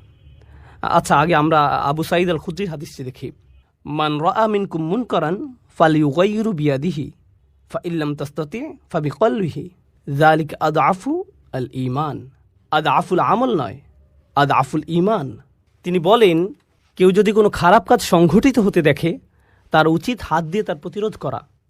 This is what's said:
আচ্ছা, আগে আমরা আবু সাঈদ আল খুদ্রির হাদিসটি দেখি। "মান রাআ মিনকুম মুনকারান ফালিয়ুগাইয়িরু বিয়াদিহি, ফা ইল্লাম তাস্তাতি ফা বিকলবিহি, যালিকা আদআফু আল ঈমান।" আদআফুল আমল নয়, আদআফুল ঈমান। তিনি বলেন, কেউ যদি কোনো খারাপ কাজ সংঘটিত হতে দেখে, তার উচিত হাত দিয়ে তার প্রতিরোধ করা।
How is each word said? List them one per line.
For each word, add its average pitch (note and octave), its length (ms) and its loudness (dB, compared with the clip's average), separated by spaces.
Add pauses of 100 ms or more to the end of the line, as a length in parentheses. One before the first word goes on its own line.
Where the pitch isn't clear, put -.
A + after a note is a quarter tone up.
(800)
আচ্ছা, - 340 2
আগে D#3+ 200 2
আমরা D3+ 300 4
আবু C#3+ 380 -2
সাঈদ F3 260 0
আল E3 80 -2
খুদ্রির F3+ 320 -8
হাদিসটি D3 340 -14
দেখি। B2+ 280 -14 (540)
"মান D3+ 320 -4
রাআ F#3+ 300 0
মিনকুম G3 360 -4
মুনকারান G3+ 720 -4 (220)
ফালিয়ুগাইয়িরু F3 760 2
বিয়াদিহি, D3 600 -4 (580)
ফা E3 140 -8
ইল্লাম D#3 320 -4
তাস্তাতি D3+ 640 -10 (120)
ফা E3+ 100 -4
বিকলবিহি, F#3 720 -2 (480)
যালিকা D#3 420 4
আদআফু F#3 680 0 (280)
আল B2+ 200 -6
ঈমান।" B2+ 560 -6 (420)
আদআফুল D#3 480 0
আমল F#3+ 420 0
নয়, A#2 180 -10 (560)
আদআফুল C#3 520 0
ঈমান। E3+ 500 -2 (460)
তিনি F3+ 160 -2
বলেন, F#3+ 540 4 (420)
কেউ F#3 160 4
যদি G3 200 2
কোনো G#3 180 4
খারাপ F#3+ 380 4
কাজ - 140 4
সংঘটিত F3 580 4
হতে F#3+ 220 2
দেখে, D#3+ 380 0 (520)
তার D#3 160 4
উচিত E3 340 -2
হাত D#3+ 220 -2
দিয়ে F#3 200 -4
তার F3+ 120 -6
প্রতিরোধ G3 420 -8
করা। B2 300 -8 (220)